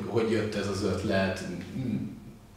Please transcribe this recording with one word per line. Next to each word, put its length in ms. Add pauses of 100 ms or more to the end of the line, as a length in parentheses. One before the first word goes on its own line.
hogy 240
jött 240
ez 120
az 160
ötlet, 600 (1120)